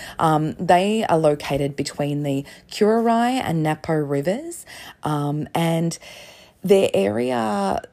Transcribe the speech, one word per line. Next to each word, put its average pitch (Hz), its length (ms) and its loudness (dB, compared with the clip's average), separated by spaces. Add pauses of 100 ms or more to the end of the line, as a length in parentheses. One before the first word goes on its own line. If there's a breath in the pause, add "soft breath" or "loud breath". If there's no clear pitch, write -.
(200 loud breath)
Um, 156 340 2
they 190 520 2
are 165 120 2
located 143 600 0
between 147 460 -4
the 139 200 -2 (260 loud breath)
Curaray 233 720 2
and 160 220 -2
Napo 156 300 -2
rivers, 156 720 -2 (380 loud breath)
um, 147 520 -2
and 165 420 0 (640 loud breath)
their 190 320 4
area 196 880 0 (120)